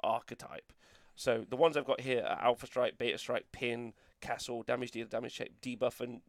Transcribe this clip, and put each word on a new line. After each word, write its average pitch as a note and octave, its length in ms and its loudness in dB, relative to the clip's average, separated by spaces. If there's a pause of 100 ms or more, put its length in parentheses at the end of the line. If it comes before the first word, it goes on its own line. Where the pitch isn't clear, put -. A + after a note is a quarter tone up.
archetype? - 680 -4 (420)
So A2+ 320 2
the B2+ 100 -4
ones D#3 200 6
I've C3+ 80 0
got C3 160 0
here B2+ 240 2
are - 160 0
Alpha A#2+ 240 4
Strike, B2 320 0
Beta A#2+ 220 0
Strike, - 320 -4
Pin, A#2+ 420 -4 (280)
Castle, A#2 420 -6
Damage B2 280 -2
Dealer, A2+ 180 -6
Damage A#2 260 -4
Check, - 140 -6 (120)
Debuff, B2 380 -2
and A#2+ 300 -6